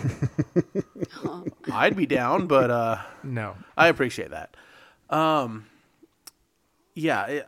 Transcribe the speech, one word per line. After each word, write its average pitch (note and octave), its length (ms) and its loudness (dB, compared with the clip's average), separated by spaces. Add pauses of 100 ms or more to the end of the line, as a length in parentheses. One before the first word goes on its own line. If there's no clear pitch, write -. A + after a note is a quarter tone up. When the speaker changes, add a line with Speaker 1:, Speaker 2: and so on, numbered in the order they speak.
(840)
Speaker 1:
<laughs> - 840 -10
I'd C#3 240 2
be F3+ 100 0
down, C3 420 0
but, C3+ 220 6
uh, A2+ 280 0 (260)
Speaker 2:
No. A2+ 320 -6 (200)
Speaker 1:
I D#3+ 120 8
appreciate A#2+ 420 0
that. - 260 -14 (540)
Um, D3 560 0 (1300)
yeah, C#3 540 0